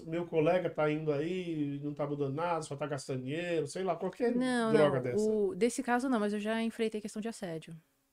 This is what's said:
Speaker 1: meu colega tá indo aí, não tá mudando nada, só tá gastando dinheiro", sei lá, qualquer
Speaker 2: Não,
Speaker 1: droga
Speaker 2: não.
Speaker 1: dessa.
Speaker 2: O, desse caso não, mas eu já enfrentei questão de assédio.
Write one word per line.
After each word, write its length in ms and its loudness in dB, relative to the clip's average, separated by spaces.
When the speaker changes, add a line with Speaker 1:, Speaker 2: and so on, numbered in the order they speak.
Speaker 1:
meu 220 -2
colega 420 4
tá 220 2
indo 220 0
aí, 680 -2
não 140 -6
tá 120 -2
mudando 280 -2
nada, 280 0
só 140 -8
tá 100 -4
gastando 360 -4
dinheiro", 460 -2
sei 160 -4
lá, 100 2
qualquer 400 0
Speaker 2:
Não, 380 2
Speaker 1:
droga 240 6
Speaker 2:
não. 60 0
Speaker 1:
dessa. 280 2
Speaker 2:
O, 240 2
desse 280 2
caso 260 2
não, 100 4
mas 140 0
eu 80 -2
já 200 -2
enfrentei 400 -2
questão 220 -8
de 60 -4
assédio. 520 -8